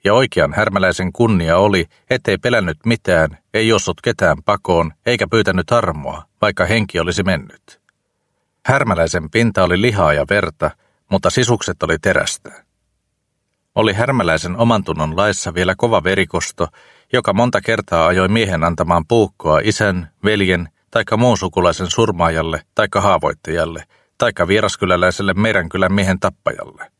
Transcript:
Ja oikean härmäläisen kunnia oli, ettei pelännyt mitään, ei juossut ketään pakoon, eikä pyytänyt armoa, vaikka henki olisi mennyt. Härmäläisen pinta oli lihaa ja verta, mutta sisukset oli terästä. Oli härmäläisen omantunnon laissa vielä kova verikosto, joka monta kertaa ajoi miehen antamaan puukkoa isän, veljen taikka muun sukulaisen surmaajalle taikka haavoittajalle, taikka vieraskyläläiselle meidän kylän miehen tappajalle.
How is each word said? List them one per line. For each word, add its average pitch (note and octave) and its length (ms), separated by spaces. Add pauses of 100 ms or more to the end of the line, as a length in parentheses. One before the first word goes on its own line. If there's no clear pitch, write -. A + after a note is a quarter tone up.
Ja G2+ 100
oikean F2+ 400
härmäläisen F#2+ 600
kunnia F2 440
oli, F#2+ 280 (240)
ettei G#2+ 280
pelännyt G2+ 480
mitään, E2 520 (160)
ei A2 140
juossut - 340
ketään E2+ 440
pakoon, E2+ 480 (120)
eikä A#2 220
pyytänyt G2 440
armoa, D#2+ 520 (180)
vaikka G2 240
henki G2 340
olisi F2+ 240
mennyt. - 580 (840)
Härmäläisen E2+ 640
pinta A2 340
oli F2+ 180
lihaa F#2+ 320
ja C#2+ 160
verta, E2 420 (380)
mutta F#2+ 200
sisukset A#2 540
oli D#2+ 180
terästä. - 600 (1120)
Oli G#2+ 180
härmäläisen F#2+ 640
omantunnon E2+ 600
laissa F#2+ 360
vielä F2+ 240
kova A2 260
verikosto, F2+ 640 (460)
joka A#2 200
monta A#2 280
kertaa E2+ 460
ajoi F#2 200
miehen G2 360
antamaan E2+ 440
puukkoa F#2 560
isän, G2 480 (120)
veljen F#2 460 (220)
taikka A2 260
muun A#2 200
sukulaisen F2+ 520
surmaajalle E2 720 (140)
taikka G#2 260
haavoittajalle, E2 840 (340)
taikka F#2+ 300
vieraskyläläiselle F#2+ 840
meidän G2 360
kylän F#2 240
miehen F#2+ 260
tappajalle. - 800